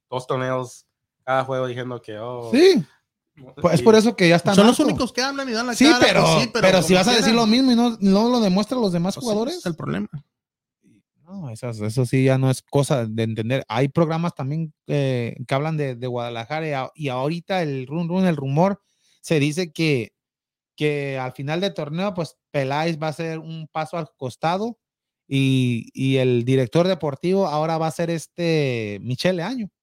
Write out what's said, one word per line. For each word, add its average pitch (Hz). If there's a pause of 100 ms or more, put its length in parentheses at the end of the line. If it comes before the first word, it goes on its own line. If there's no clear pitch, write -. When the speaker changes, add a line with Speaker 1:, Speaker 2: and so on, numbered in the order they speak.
Speaker 1:
dos 127
torneos 127 (380)
cada 131
juego 127
diciendo 123
que, 107
oh, 120
Speaker 2:
Sí. 302 (800)
Pues 170
es -
Speaker 1:
y -
Speaker 2:
por 220
eso 220
que 180
ya 170
están 196
Speaker 3:
Son 202
los 240
Speaker 2:
hartos. 285
Speaker 3:
únicos 233
que 247
hablan 277
y 233
dan 226
la 240
Speaker 2:
Sí, 240
Speaker 3:
cara, 247
Speaker 2:
pero, -
Speaker 3:
pues 160
sí, -
pero 208
Speaker 2:
pero 185
si 165
Speaker 3:
como 185
Speaker 2:
vas 180
a 240
decir 240
Speaker 3:
quiera. 226
Speaker 2:
lo 226
mismo 254
y 240
no, 233
no 202
lo 247
demuestran 208
los 202
demás 175
Speaker 3:
Pues -
sí, 240
Speaker 2:
jugadores. 226
Speaker 3:
ese 359
es -
el 156
problema. 185 (1300)
Speaker 2:
No, 143
esas, 113
eso 110
sí 131
ya 131
no 131
es 123
cosa 135
de 110
entender. 113
Hay 123
programas 165
también, 151 (140)
eh, 135 (120)
que 139
hablan 156
de, 135
de 120
Guadalajara 120
y 151
a-, 131
y 151
ahorita 165
el 135
run 165
run, 185
el 175
rumor, 147 (400)
se 160
dice 151
que, 143 (640)
que 143
al 127
final 151
del 196
torneo, 170
pues, 175 (160)
Peláez 147
va 160
a -
hacer 160
un 160
paso 156
al 160
costado 180 (500)
y, 131
y 131
el 123
director 131
deportivo 180
ahora 156
va 160
a 156
ser 165
este 143
Michele 160
Año. 220 (120)